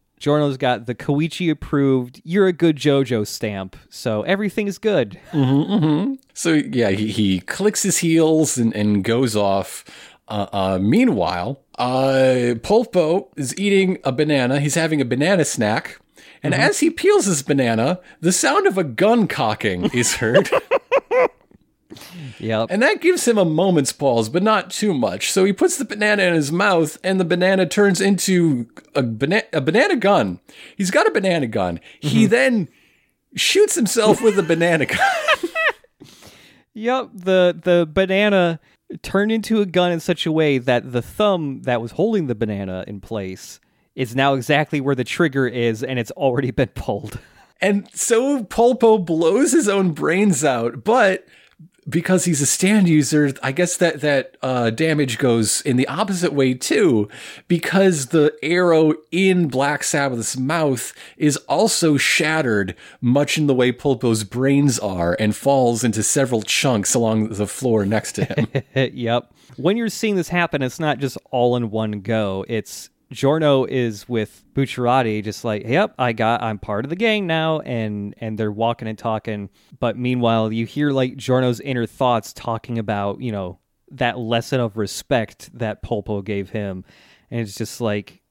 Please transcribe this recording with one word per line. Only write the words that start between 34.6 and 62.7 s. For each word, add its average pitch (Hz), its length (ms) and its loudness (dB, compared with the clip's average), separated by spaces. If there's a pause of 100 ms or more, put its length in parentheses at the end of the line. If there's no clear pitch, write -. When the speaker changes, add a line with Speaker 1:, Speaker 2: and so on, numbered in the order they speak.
Speaker 2:
gun. - 180 -4
<laughs> 784 40 4 (1700)
Speaker 1:
Yep, 233 380 -4
the, 180 500 2
the 175 300 4
banana 190 680 2 (440)
turned 202 280 0
into 220 300 0
a 202 60 2
gun 175 260 2
in 165 80 -2
such - 240 -2
a 165 80 -2
way 156 240 4
that 123 340 0
the 123 120 -2
thumb 175 640 -2
that 123 180 0
was 117 100 -10
holding 190 360 0
the 120 60 -2
banana 98 520 -4
in 101 120 -12
place 95 600 -10 (340)
is 123 220 -6
now 139 160 4
exactly 143 480 0
where 139 140 0
the 127 100 -2
trigger 135 420 0
is, 117 360 -2
and 131 160 -4
it's 113 140 -4
already 135 380 -2
been 127 180 0
pulled. - 560 -8
<laughs> - 40 -20 (320)
Speaker 2:
And 202 340 0
so 254 480 0
Pulpo 226 640 4
blows 170 460 2
his 269 160 2
own 190 240 2
brains 156 520 2
out, 120 380 0
but 208 460 2 (600)
because 170 360 0
he's 170 160 0
a 143 60 0
stand 196 420 2
user, 151 520 4
I 131 120 -4
guess 175 240 -2
that, 160 240 0
that, 139 420 -2
uh, 123 280 0
damage 147 480 -2
goes 117 420 2
in 127 160 0
the 131 100 2
opposite 180 460 -2
way, 135 220 2
too, 127 540 0 (380)
because 175 600 2
the 151 360 2
arrow 160 520 4 (180)
in 180 340 4
Black 139 380 -2
Sabbath's 127 520 -2
mouth 139 560 -2 (240)
is 147 200 2 (120)
also 165 480 2
shattered, 131 760 0 (260)